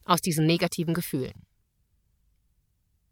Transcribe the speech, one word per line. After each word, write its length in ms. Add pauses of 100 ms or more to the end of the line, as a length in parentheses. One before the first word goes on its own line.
aus 160
diesen 260
negativen 480
Gefühlen. 500 (1700)